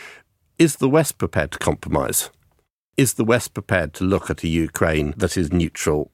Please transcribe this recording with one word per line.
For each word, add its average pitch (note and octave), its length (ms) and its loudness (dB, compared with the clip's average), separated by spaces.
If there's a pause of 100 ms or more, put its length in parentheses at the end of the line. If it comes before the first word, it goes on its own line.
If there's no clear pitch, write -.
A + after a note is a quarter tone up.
(580)
is E3 180 4
the C#3 120 2
West D3+ 300 2
prepared D#2+ 340 -2
to - 60 -10
compromise? - 720 -2 (640)
Is C3 180 2
the A#2 100 0
West A#2 300 2
prepared F2+ 400 0
to F#2+ 100 -4
look F#2+ 260 0
at E2 140 -6
a E2 40 0
Ukraine D#2+ 680 0
that G2 200 -2
is E2+ 160 -2
neutral, D#2 600 -2